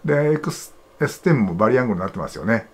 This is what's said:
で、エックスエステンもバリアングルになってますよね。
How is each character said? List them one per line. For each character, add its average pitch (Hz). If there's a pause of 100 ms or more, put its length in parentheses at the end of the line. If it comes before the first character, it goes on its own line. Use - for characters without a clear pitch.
で、 147
エ 143 (140)
ッ 151
ク -
ス - (280)
エ 143
ス -
テ 175
ン 120
も 87
バ 107
リ 127
ア 127
ン 123
グ 107
ル -
に 87
な 95
っ -
て 95
ま 71
す -
よ 69
ね。 110